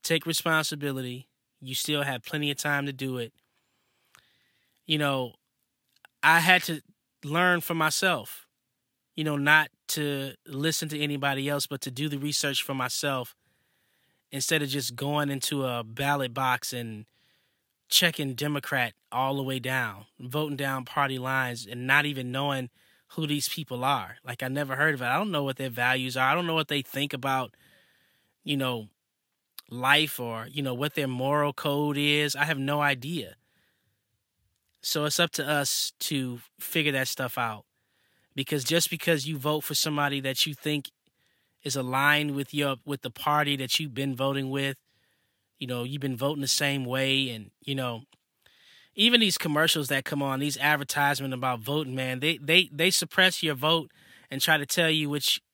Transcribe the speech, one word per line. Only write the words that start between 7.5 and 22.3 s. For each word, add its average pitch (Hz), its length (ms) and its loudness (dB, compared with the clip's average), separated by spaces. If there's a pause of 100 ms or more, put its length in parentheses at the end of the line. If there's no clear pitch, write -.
for 170 140 -4
myself, 160 760 0 (680)
you 156 100 -2
know, 151 100 0
not 151 340 6 (200)
to 139 460 -2 (120)
listen 156 420 -2
to 151 100 -6
anybody 139 500 0
else, 143 180 -2
but 139 140 -8
to 135 100 -8
do 139 160 -4
the 143 100 -4
research 139 460 -2
for 139 100 -4
myself 131 600 -4 (960)
instead 147 300 0
of 143 80 -4
just 127 260 -4
going 143 340 0
into 139 360 -2
a 120 180 -4
ballot 135 500 -2
box 127 380 0
and 113 340 -8 (840)
checking 156 460 2
Democrat 139 580 -2 (180)
all 135 240 0
the 139 80 -4
way 131 160 -4
down, 120 460 -4 (140)
voting 147 360 -4
down 135 300 -4
party 135 320 0
lines 127 520 -2
and 123 180 -8
not 143 180 6
even 131 260 -4